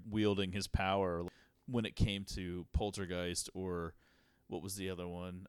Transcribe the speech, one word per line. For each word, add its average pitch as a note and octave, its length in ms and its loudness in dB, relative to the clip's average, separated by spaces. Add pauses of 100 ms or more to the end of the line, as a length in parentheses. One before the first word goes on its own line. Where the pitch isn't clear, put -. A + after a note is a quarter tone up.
wielding G2+ 420 4
his G2 160 -2
power F#2+ 580 2 (420)
when A#2+ 180 2
it - 100 -6
came G2 300 2
to F2 480 -4
Poltergeist F2+ 800 0
or F2+ 400 -2 (540)
what F2 140 -6
was F#2+ 140 -6
the F#2+ 140 -4
other F2+ 180 -4
one? F2+ 420 -6